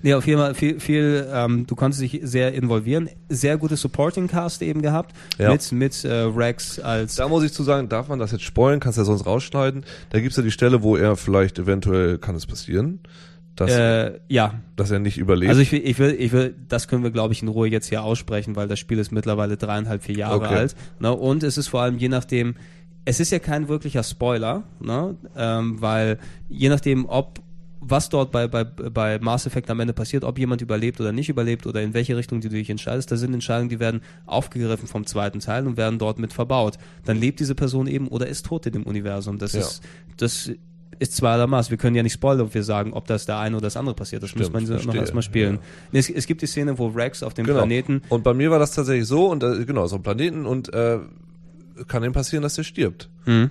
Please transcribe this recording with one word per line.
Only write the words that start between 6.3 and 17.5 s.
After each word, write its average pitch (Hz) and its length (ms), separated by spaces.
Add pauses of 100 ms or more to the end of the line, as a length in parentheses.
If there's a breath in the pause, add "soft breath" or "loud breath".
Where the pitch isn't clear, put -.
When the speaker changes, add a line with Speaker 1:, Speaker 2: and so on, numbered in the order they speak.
Speaker 1:
als 110 360
Speaker 2:
Da 131 120
muss 160 160
ich 147 80
zu - 120
sagen, 139 260
darf 120 180
man 139 100
das 110 140
jetzt 110 120
spoilern? 139 360
Kannst 117 160
ja 110 80
sonst 104 220
rausschneiden. 135 580 (240 loud breath)
Da 110 120
gibt's 127 180
ja 131 40
die 110 80
Stelle, 123 320
wo 107 140
er 101 200
vielleicht 95 420
eventuell, 92 580
kann 92 180
es 80 120
passieren, 120 540 (560 loud breath)
dass, 95 160
Speaker 1:
Äh, 113 560
ja. 110 260 (200)
Speaker 2:
dass 98 160
er 101 100
nicht 101 180
überlebt. 92 320
Speaker 1:
Also 127 100
ich 131 100
will, 147 140
ich 127 140
will, 139 200
ich 120 140
will, 127 220 (160)
das 120 180
können 123 140
wir, 120 80
glaub 110 200
ich, 110 120
in 110 60
Ruhe 110 200